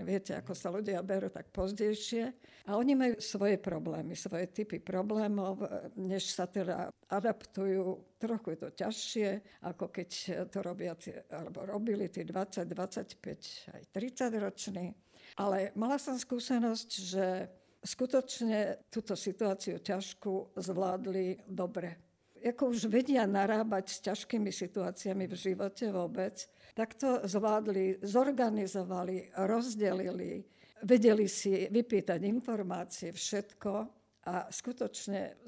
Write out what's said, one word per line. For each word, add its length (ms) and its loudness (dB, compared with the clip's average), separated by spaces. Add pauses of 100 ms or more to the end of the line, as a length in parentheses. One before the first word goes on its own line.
Viete, 320 -2
ako 160 -6
sa 160 -4
ľudia 320 -2
berú 240 0
tak 240 -12
pozdejšie. 800 0 (400)
A 80 2
oni 160 6
majú 240 4
svoje 400 2
problémy, 560 -4
svoje 320 -4
typy 320 -4
problémov, 840 0
e, 360 -6
než 320 -2
sa 160 -2
teda 400 -2 (240)
adaptujú. 1040 -2
Trochu 400 -4
je 80 -8
to 60 -6 (100)
ťažšie, 500 -2 (340)
ako 280 -6
keď, 200 -8
e, 180 -8 (180)
to 160 -6
robia 320 -4
tie, 240 -12 (160)
alebo 320 -8
robili 400 0
tí 160 -6
dvadsať, 400 -2
dvadsaťpäť, 760 -6 (340)
aj 160 -16
tridsať 480 -2
roční. 560 -4 (400)
Ale 400 0
mala 240 0
som 160 -4
skúsenosť, 800 0
že 320 0 (520)
skutočne 1120 0
túto 240 -4
situáciu 640 -2
ťažkú 800 -4
zvládli 880 0
dobre. 600 -6 (300)
Ako 320 2
už 160 0
vedia 400 4
narábať 640 2
s 80 -6
ťažkými 480 -2
situáciami 800 -2
v 80 -6
živote 560 -2
vôbec, 480 -2 (320)
tak 240 -4
to 320 2
zvládli, 720 2
zorganizovali, 1400 2
rozdelili, 1040 0 (400)
vedeli 400 10
si 400 2
vypýtať 560 4
informácie, 880 -2
všetko 600 -4 (520)
a 240 -2
skutočne 1000 -4